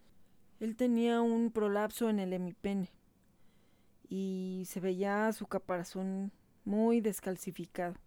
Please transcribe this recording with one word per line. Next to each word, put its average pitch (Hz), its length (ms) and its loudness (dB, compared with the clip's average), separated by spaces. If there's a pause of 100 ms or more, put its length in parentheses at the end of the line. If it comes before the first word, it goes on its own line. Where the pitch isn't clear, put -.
(600)
Él 220 160 -4
tenía 233 460 4
un 233 280 4
prolapso 214 600 0
en 214 80 2
el 185 160 -2
hemipene 185 560 -2 (1160)
y 185 580 -4
se - 140 -8
veía 202 520 2
su 214 140 -6
caparazón 190 840 -4 (320)
muy 226 360 4
descalcificado 185 920 -4 (120)